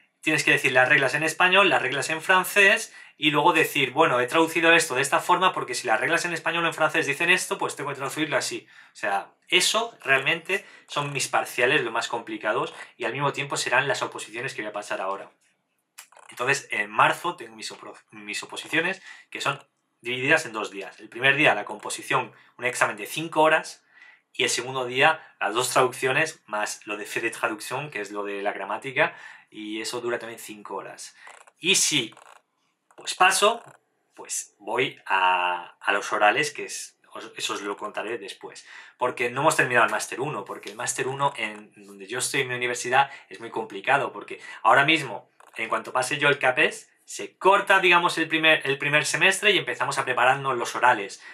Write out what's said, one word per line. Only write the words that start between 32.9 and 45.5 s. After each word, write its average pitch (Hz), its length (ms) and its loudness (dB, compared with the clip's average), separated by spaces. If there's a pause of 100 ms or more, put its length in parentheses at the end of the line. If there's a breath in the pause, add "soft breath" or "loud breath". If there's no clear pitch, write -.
pues, - 140 -8
paso, 202 480 2 (500)
pues - 460 -12
voy 117 480 -4
a, 90 720 0
a 104 120 -2
los 101 220 -2
orales, 110 380 4
que 101 140 -10
es, - 340 -12 (120)
os, 110 240 -14
eso - 180 -6
os 98 100 -6
lo 101 120 -4
contaré 104 440 -8
después. - 440 -16 (320 loud breath)
Porque 123 360 -2
no 131 100 -4
hemos 156 140 4
terminado 120 320 4
el - 40 -4
máster 107 300 -4
uno, 127 240 -6
porque - 240 -14
el 104 60 -14
máster 123 320 -4
uno, 135 280 -2
en 104 400 -10
donde 98 300 -18
yo 120 140 -6
estoy 139 220 -2
en - 80 -2
mi 123 40 -4
universidad, 123 560 0 (180 loud breath)
es - 120 -18
muy 113 100 -12
complicado, 110 640 -2
porque - 260 -14 (220 loud breath)
ahora 131 240 6
mismo, 135 460 -2 (260)